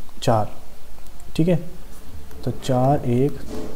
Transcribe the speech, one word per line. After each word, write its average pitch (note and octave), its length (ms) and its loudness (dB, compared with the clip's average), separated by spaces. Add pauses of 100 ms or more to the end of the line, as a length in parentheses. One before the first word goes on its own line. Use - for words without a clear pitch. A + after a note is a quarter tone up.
(220)
चार, A2 280 2 (840)
ठीक D#3+ 120 4
है, F3 80 4 (880)
तो B2 60 -2
चार C3 540 2
एक B2+ 340 2 (380)